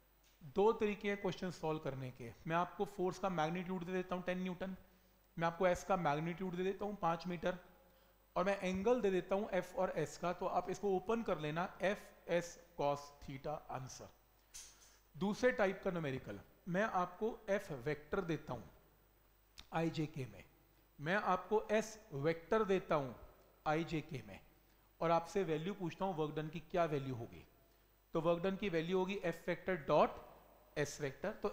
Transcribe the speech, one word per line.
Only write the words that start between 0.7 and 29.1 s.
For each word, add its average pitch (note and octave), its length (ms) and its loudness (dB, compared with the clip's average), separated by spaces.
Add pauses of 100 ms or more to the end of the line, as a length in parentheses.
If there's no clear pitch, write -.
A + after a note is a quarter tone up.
तरीके G#3 340 0
हैं G3+ 140 -2
question F#3 300 -2
solve D#3 280 -2
करने C3+ 320 -6
के। A#2+ 200 -12 (160)
मैं E3 80 0
आपको F3+ 320 0
force F3+ 320 -2
का G3 120 0
magnitude F3 540 0
दे F3+ 80 -6
देता F#3 220 0
हूँ F3+ 100 -4
टेन F#3 160 -2
newton, F#3 340 -4 (640)
मैं E3 100 2
आपको E3+ 200 4
एस F3 160 4
का G3 140 4
magnitude E3+ 580 0
दे F3+ 80 -2
देता G3 220 -2
हूँ G3+ 120 -4
पाँच E3+ 300 0
मीटर, F3 300 -2 (800)
और F3+ 100 4
मैं G3 140 2
angle F#3+ 420 4
दे G3 100 4
देता F3+ 240 2
हूँ G3+ 180 0
F F3+ 220 -2
और F#3 220 2
एस D3+ 200 -2
का। F3 160 -2
तो F#3 140 -4
आप F3+ 220 0
इसको F#3+ 260 2
open A3+ 280 2
कर F#3 160 0
लेना, D#3 280 -2 (140)
Fs - 760 0 (220)
cos C#3+ 240 2 (180)
theta D3 360 -6 (140)
answer। B2+ 380 -8 (1040)
दूसरे G#3 380 4
type G3 300 2
का G3 80 2
numerical, C3+ 480 -2 (300)
मैं F3+ 140 4
आपको G#3 540 0 (120)
F G3+ 220 0 (140)
vector D3+ 380 -2
देता D#3+ 300 -2
हूँ A2+ 160 -10 (1040)
आईजेके D#3 520 0
में, G2+ 180 -16 (560)
मैं D#3 160 0
आपको G#3 460 2 (100)
S G#3+ 260 0 (180)
vector E3 500 2
देता F#3 300 2
हूँ C3+ 200 0 (500)
आईजेके D#3 640 0
में, F#2 120 -14 (600)
और E3 120 4
आपसे E3+ 320 2
value D#3+ 320 0
पूछता F#3+ 300 -4
हूँ F#3+ 120 -2
work D3+ 180 -2
done D#3 140 -4
की E3 120 -8
क्या E3+ 260 2
value C3+ 280 -2
होगी। G#2 300 -10 (680)
तो E3 80 0
work E3+ 220 2
done F#3+ 120 2
की G3+ 140 -2
value E3 280 2
होगी F#3+ 260 0